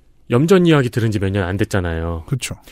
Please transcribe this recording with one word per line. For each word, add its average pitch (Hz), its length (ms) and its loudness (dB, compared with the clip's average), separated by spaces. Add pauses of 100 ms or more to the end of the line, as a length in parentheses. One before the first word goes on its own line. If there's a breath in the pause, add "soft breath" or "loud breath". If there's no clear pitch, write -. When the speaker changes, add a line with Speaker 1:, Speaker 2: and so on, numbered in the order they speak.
(300)
Speaker 1:
염전 170 380 4
이야기 143 220 4
들은 113 220 -2
지 104 80 -2
몇 95 120 -2
년 98 160 -2
안 92 100 -4
됐잖아요. 85 720 -4
Speaker 2:
그쵸. - 280 -6 (160 soft breath)